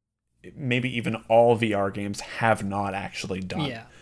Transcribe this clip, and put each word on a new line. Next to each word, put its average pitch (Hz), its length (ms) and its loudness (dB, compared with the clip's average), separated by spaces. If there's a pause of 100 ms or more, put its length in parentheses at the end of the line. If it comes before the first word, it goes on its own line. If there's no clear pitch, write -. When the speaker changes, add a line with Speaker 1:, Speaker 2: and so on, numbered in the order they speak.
(580)
Speaker 1:
maybe 127 400 -2
even 113 180 -4 (140)
all 117 260 8
V 110 180 2
R 98 160 2
games 101 300 -6
have 110 460 0
not 98 280 -4
actually 92 460 -8
done. 95 260 -6
Speaker 2:
Yeah. 117 180 -8 (180)